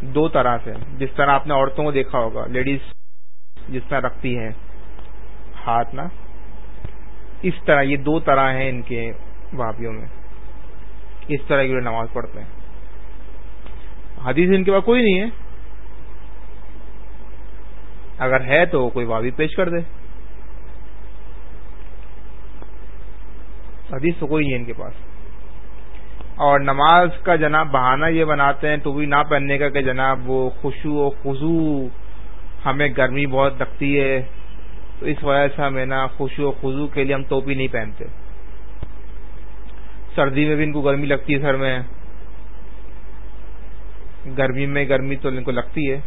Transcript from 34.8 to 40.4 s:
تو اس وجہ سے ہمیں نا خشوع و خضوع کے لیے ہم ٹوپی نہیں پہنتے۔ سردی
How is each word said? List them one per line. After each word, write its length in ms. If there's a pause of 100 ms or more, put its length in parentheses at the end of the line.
تو 80
اس 160
وجہ 340
سے 60
ہمیں 240
نا 200
خشوع 420
و 40
خضوع 340
کے 180
لیے 100
ہم 80
ٹوپی 320
نہیں 180
پہنتے۔ 320 (2000)
سردی 320